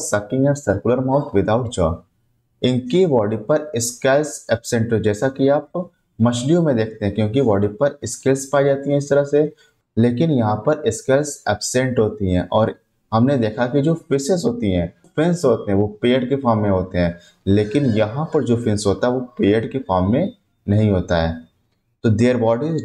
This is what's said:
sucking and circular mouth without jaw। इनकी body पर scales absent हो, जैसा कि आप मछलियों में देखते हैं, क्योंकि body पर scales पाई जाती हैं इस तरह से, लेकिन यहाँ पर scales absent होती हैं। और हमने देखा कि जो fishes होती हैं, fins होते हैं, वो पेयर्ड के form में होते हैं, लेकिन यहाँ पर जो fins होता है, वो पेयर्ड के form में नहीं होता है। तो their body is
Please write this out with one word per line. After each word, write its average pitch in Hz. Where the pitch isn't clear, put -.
sucking 127
and 139
circular 113
mouth 139
without 131
jaw। 85
इनकी 127
body 110
पर 151
scales 139
absent 117
हो, 110
जैसा 104
कि 135
आप 151
मछलियों 127
में 147
देखते 110
हैं, 98
क्योंकि 110
body 104
पर -
scales 135
पाई 143
जाती 139
हैं 143
इस 143
तरह 143
से, 147
लेकिन 120
यहाँ 110
पर 151
scales 143
absent 127
होती 104
हैं। 90
और 110
हमने 127
देखा 113
कि 143
जो 160
fishes 160
होती 113
हैं, 87
fins 170
होते 110
हैं, 98
वो 104
पेयर्ड 123
के 139
form 120
में 101
होते 92
हैं, 87
लेकिन 139
यहाँ 110
पर 151
जो 117
fins 107
होता 101
है, 123
वो 131
पेयर्ड 107
के 135
form 95
में 170
नहीं 107
होता 87
है। 82
तो 120
their 120
body 117
is 147